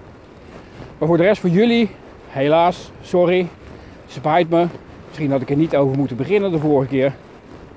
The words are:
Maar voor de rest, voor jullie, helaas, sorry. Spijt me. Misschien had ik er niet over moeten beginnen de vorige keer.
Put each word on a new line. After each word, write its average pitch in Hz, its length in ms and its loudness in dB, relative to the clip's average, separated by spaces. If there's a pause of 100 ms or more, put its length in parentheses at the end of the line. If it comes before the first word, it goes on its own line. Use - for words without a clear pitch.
(960)
Maar 151 100 -2
voor 170 100 2
de 170 60 4
rest, 196 180 2
voor 185 80 0
jullie, 233 400 2 (380)
helaas, 160 640 0 (100)
sorry. 180 460 0 (600)
Spijt 160 420 0
me. 170 180 2 (400)
Misschien 147 240 -4
had 135 100 0
ik 107 80 -10
er 143 60 0
niet 160 200 0
over 139 220 2
moeten 123 200 -2
beginnen 196 340 -2
de 160 80 -2
vorige 143 300 2
keer. 135 240 0 (640)